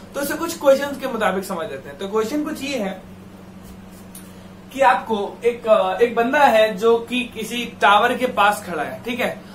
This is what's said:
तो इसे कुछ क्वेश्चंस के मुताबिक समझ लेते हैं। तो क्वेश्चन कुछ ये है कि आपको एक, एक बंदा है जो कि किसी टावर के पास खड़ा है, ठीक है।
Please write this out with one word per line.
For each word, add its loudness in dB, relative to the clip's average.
तो -6
इसे -4
कुछ -6
क्वेश्चंस 2
के -8
मुताबिक -2
समझ -6
लेते -12
हैं। -16
तो -8
क्वेश्चन -2
कुछ -8
ये -6
है -6
कि -10
आपको 4
एक, 0
एक 2
बंदा 2
है 4
जो 4
कि -4
किसी -6
टावर 4
के -2
पास 0
खड़ा -6
है, -8
ठीक -8
है। -4